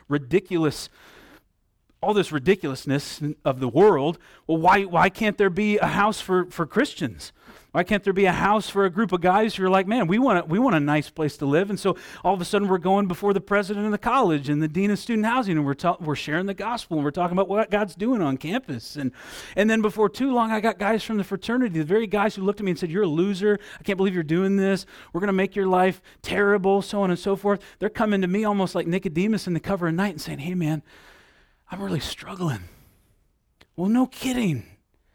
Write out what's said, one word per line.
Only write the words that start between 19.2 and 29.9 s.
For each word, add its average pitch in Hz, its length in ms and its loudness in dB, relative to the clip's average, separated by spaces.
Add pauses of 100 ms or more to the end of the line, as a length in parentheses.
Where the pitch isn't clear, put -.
and 214 140 2
then 220 140 2
before 214 260 0
too 262 240 -2
long, 233 160 2
I 220 100 -2
got 214 200 -2
guys 208 240 0
from 220 140 -4
the 202 60 0
fraternity, 220 540 -2
the 156 80 0
very 214 220 2
guys 202 260 0
who 196 80 -10
looked 202 180 -2
at 214 40 -6
me 190 80 0
and 170 80 -2
said, 180 100 -4
"You're 185 140 0
a 190 40 2
loser. 196 520 0 (200)
I - 40 -20
can't 196 140 -2
believe 190 180 0
you're 175 80 -2
doing 190 340 2
this. 190 300 0 (260)
We're 170 80 -4
gonna 202 120 0
make 190 220 0
your 196 120 0
life 185 340 2 (220)
terrible," 196 580 2
so 202 220 -2
on 180 80 2
and 175 80 0
so 196 160 0
forth. 196 260 -2 (160)
They're 220 120 -4
coming 214 320 0
to 185 60 0
me 196 160 0
almost 202 300 0
like 170 140 -2
Nicodemus 185 580 0
in 180 80 -2
the 160 60 0
cover 175 280 -2
of 160 60 0